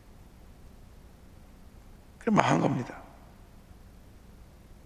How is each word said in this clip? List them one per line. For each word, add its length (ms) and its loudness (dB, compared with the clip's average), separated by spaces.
그럼 180 -2
망한 240 4
겁니다. 420 -4